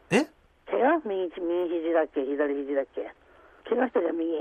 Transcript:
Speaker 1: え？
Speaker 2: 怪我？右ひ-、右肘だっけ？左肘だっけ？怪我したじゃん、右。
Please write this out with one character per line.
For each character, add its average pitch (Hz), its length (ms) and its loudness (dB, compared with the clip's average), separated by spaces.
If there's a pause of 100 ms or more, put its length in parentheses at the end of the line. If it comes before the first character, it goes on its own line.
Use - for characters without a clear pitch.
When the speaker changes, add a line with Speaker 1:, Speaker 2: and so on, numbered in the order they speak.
(100)
Speaker 1:
え？ 254 160 4 (420)
Speaker 2:
怪 202 140 2
我？ 311 240 4
右 190 240 -2
ひ-、 190 100 -12
右 175 300 0 (120)
肘 165 120 0
だ 165 80 4
っ 151 100 -2
け？ 143 120 -2
左 143 300 0 (120)
肘 143 80 -4
だ 139 80 0
っ 127 100 -4
け？ - 220 -8 (560)
怪 233 80 2
我 254 80 2
し 240 80 -4
た 233 60 2
じ 170 80 2
ゃ 160 40 -2
ん、 165 60 -4
右。 165 100 -2 (120)